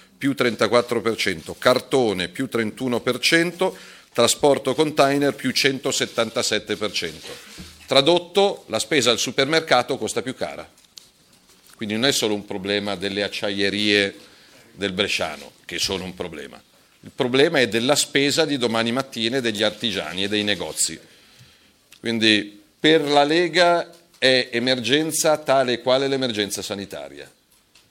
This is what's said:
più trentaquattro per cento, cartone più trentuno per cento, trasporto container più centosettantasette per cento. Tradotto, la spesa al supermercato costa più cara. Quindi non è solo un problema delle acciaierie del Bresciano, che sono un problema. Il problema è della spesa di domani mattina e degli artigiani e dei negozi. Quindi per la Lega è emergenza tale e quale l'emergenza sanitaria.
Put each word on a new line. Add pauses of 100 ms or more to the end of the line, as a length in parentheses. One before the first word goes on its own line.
(180)
più
trentaquattro
per
cento,
cartone
più
trentuno
per
cento, (380)
trasporto
container
più
centosettantasette
per
cento. (580)
Tradotto,
la
spesa
al
supermercato
costa
più
cara. (1040)
Quindi
non
è
solo
un
problema
delle
acciaierie (580)
del
Bresciano, (120)
che
sono
un
problema. (380)
Il
problema
è
della
spesa
di
domani
mattina
e
degli
artigiani
e
dei
negozi. (1000)
Quindi (180)
per
la
Lega (280)
è
emergenza
tale
e
quale
l'emergenza
sanitaria. (600)